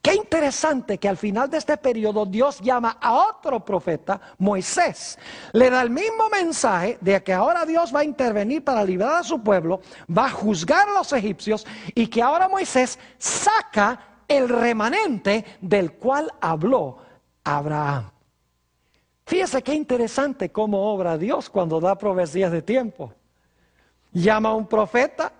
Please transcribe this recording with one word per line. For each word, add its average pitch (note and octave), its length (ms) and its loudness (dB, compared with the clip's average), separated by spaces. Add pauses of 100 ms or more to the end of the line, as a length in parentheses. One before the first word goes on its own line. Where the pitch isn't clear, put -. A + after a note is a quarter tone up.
Qué E4 140 2
interesante D4+ 840 0
que G3+ 100 -2
al F#3+ 80 0
final G#3+ 320 -2
de D#4+ 80 -4
este D4+ 220 -2
periodo G#3+ 480 0
Dios A#3+ 340 0
llama A#3 400 0
a A#3+ 140 2
otro D4+ 500 0
profeta, F#3 560 -4 (160)
Moisés. G3+ 840 -2 (360)
Le B3+ 160 8
da B3+ 100 2
el B3 80 0
mismo A4 400 -2
mensaje B3+ 720 0
de F#3+ 220 2
que F#3+ 100 -2
ahora D#4 320 2
Dios E4 280 0
va D4 80 2
a D4+ 40 2
intervenir B3 580 -2
para A#3 220 0
librar G3+ 360 0
a - 20 -8
su D4 200 -4
pueblo, F#3 380 0 (340)
va A#3+ 120 4
a B3 40 0
juzgar A3 600 2
a - 20 -2
los F#4+ 220 0
egipcios G#3+ 520 -4 (280)
y A3+ 140 2
que A3+ 120 0
ahora D#4+ 280 4
Moisés E4 500 0 (180)
saca B3+ 840 0 (300)
el C4+ 220 2
remanente A3+ 1120 0
del F#3 320 0
cual D4 440 -2
habló E3 600 0 (440)
Abraham. C#3+ 680 -2 (1120)
Fíjese F4 380 0
qué C4+ 100 -4
interesante B3+ 800 -2
cómo G#3+ 400 0
obra F3 240 -2
Dios A3+ 320 -4
cuando D#3+ 320 0
da F#3+ 160 2
profecías F3+ 560 0
de E3+ 80 -2
tiempo. G#3+ 540 -4 (1000)
Llama G#3+ 380 2
a A3 40 0
un A3 120 -4
profeta A#3 720 0